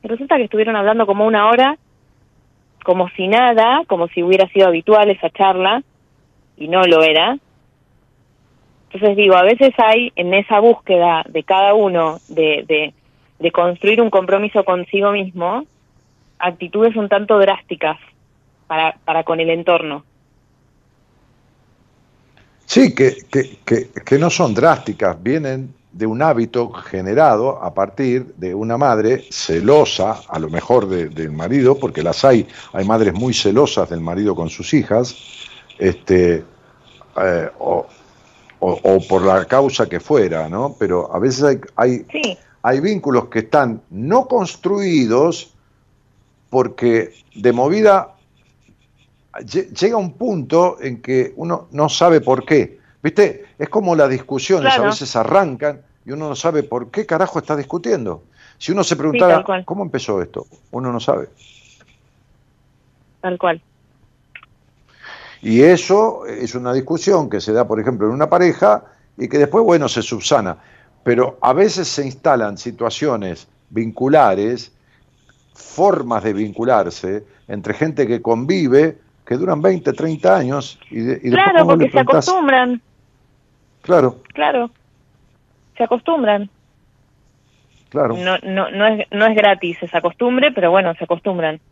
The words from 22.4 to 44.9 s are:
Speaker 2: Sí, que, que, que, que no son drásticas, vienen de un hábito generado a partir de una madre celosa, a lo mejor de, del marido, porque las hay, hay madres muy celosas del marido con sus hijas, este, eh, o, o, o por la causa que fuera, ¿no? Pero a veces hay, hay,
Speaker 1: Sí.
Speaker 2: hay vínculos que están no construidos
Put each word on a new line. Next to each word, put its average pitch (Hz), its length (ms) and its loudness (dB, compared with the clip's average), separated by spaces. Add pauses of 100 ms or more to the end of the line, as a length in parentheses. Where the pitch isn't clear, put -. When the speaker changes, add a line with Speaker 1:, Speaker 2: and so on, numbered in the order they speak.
Speaker 2:
Sí, - 280 4
que, 131 220 2 (140)
que, 131 360 -4
que, 117 240 -2 (160)
que 139 120 2
no 165 120 2
son 135 240 0
drásticas, 107 680 0
vienen 135 520 -6 (180)
de 98 140 -6
un 113 160 -2
hábito 117 480 0
generado 113 920 0
a 90 120 -8
partir 127 600 -4
de 90 180 -8
una 113 240 -4
madre 120 520 0
celosa, 98 1000 0
a 80 100 -8
lo 80 100 -6
mejor 101 380 0
de, 87 220 -4
del 78 240 -8
marido, 127 460 2
porque 98 240 -6
las - 220 -2
hay, 123 220 4 (260)
hay 95 140 -4
madres 107 280 2
muy 117 200 -2
celosas 104 560 0
del 85 100 -6
marido 90 340 -2
con 82 140 -6
sus - 260 -6
hijas, - 760 -2 (300)
este, 90 680 0 (720)
eh, 87 320 -2 (100)
o, - 280 -4 (720)
o, 90 220 -2
o 95 240 4
por 92 180 0
la 95 220 2
causa 127 420 0
que 85 120 -8
fuera, 85 480 0
¿no? 110 300 -8
Pero 90 360 -4
a 87 40 -4
veces 127 260 0
hay, 135 160 2 (160)
hay, 123 340 0
Speaker 1:
Sí. 262 280 -8 (240)
Speaker 2:
hay 131 180 0
vínculos 151 480 -2
que - 120 -4
están 123 500 -2
no 160 360 -2
construidos 175 1300 -2 (960)